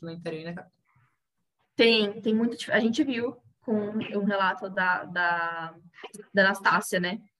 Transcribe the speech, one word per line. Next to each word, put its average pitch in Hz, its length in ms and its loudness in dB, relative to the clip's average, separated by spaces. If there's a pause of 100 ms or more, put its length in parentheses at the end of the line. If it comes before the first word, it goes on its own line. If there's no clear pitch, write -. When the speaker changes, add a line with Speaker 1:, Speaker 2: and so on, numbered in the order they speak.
Speaker 1:
no 170 80 -10
interior 165 320 -8
e - 20 -14
na 170 100 -8
capital. - 220 -16 (960)
Speaker 2:
Tem, 220 460 4
tem 220 140 2
muito 233 220 2
dif-, - 160 -6
a 214 80 4
gente 226 240 2
viu 240 320 -2 (260)
com 240 120 -4
um 208 500 -2
relato 196 460 0
da, 185 340 0
da, 170 680 -2 (580)
da 196 120 4
Anastácia, 196 560 2
né? 180 200 -4 (200)